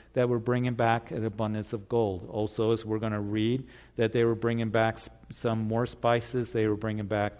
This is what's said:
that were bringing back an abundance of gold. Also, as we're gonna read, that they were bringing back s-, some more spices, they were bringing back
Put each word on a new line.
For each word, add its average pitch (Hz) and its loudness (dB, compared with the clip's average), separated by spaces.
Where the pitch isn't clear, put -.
that 123 2
were 123 2
bringing 123 0
back 117 2
an 113 -4
abundance 107 -2
of 104 -8
gold. 107 0
Also, 110 0
as 110 0
we're 110 -2
gonna 107 -2
read, 110 0
that 113 2
they 117 4
were 117 4
bringing 117 0
back 110 2
s-, - -6
some 113 -2
more 113 0
spices, 120 0
they 110 2
were 107 2
bringing 107 -4
back 104 -2